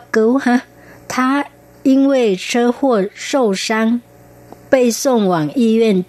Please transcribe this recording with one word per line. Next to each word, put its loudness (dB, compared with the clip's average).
cứu 2
ha. 0
"Tha -2
因 2
为 0
车 0
祸 0
受 -2
伤, -2
bị 4
送 0
往 0
医 2
院 2